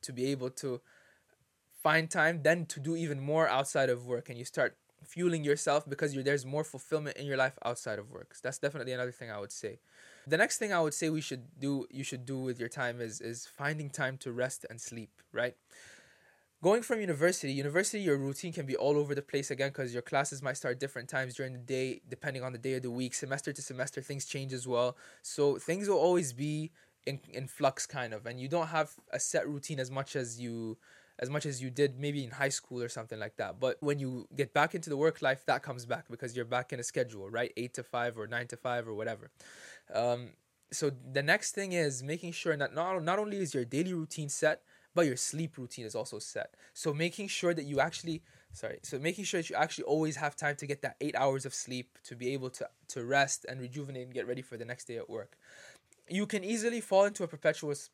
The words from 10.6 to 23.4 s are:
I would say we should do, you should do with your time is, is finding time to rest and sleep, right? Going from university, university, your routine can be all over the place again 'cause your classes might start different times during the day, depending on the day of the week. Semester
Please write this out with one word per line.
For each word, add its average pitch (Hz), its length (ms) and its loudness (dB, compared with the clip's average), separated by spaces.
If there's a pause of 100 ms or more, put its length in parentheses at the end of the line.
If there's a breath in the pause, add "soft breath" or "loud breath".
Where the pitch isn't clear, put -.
I 180 80 4
would 156 140 4
say 160 160 2
we 156 120 0
should 127 380 -10
do, 135 300 0
you 135 140 -8
should 127 220 -6
do 131 140 -4
with 127 200 -2
your 113 100 -4
time 120 320 -2
is, 113 180 -6
is 117 280 -8
finding 147 420 -4
time 135 300 -2
to 131 120 -6
rest 123 380 -2
and 113 100 -12
sleep, - 420 -12 (120)
right? 123 220 0 (1080 loud breath)
Going 214 200 8
from 226 180 0
university, 170 500 4
university, 160 520 2
your 147 140 6
routine 139 360 -2
can 151 140 -4
be 131 80 0
all - 200 4
over 147 200 2
the 143 80 -2
place 139 260 -2
again 135 220 0
'cause 127 220 -4
your 120 100 -4
classes 139 400 0
might 135 140 -2
start 131 220 -2
different 131 300 -6
times 131 240 -2
during 131 200 -6
the 123 60 -10
day, 131 480 -2
depending 131 360 -6
on 127 80 -4
the 123 80 -8
day 131 160 0
of 127 80 -2
the 123 80 -2
week. 123 240 -2
Semester 139 360 -4